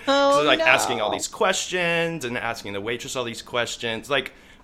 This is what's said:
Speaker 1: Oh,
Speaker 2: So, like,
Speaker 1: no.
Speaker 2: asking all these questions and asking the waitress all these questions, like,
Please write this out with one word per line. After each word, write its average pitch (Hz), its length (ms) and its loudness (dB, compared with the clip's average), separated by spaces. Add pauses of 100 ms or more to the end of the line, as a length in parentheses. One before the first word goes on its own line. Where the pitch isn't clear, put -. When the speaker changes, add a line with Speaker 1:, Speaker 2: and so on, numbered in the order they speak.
Speaker 1:
Oh, 277 300 6
Speaker 2:
So, 294 40 4
like, 294 160 4
Speaker 1:
no. 320 60 0
Speaker 2:
asking - 360 4
all 104 120 0
these - 160 -4
questions 170 960 0
and 120 120 -4
asking 113 360 -6
the 101 80 -4
waitress 120 340 -6
all 127 100 -4
these 117 180 -8
questions, 117 680 -4
like, 139 220 0 (320)